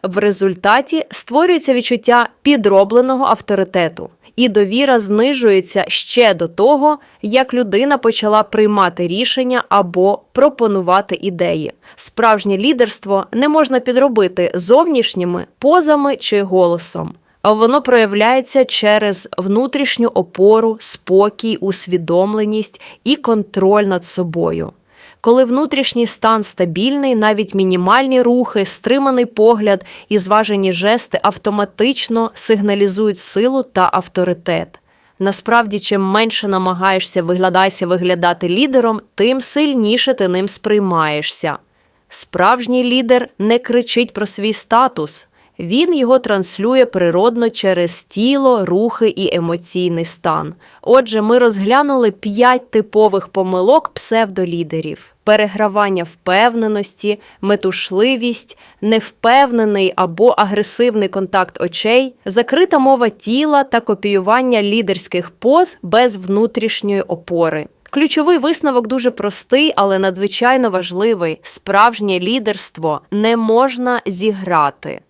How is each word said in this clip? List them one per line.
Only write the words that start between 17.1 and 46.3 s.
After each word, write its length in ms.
Воно 380
проявляється 840
через 720
внутрішню 720
опору, 720
спокій, 800
усвідомленість 1200
і 120
контроль 680
над 220
собою. 680
Коли 180
внутрішній 640
стан 360
стабільний, 720
навіть 400
мінімальні 680
рухи, 440
стриманий 600
погляд 600
і 80
зважені 540
жести 520
автоматично 1120
сигналізують 840
силу 460
та 300
авторитет. 840
Насправді, 600
чим 220
менше 460
намагаєшся 760
виглядайся 640
виглядати 600
лідером, 520
тим 260
сильніше 720
ти 140
ним 200
сприймаєшся. 1120
Справжній 760
лідер 460
не 200
кричить 540
про 120
свій 280
статус. 760
Він 360
його 240
транслює 640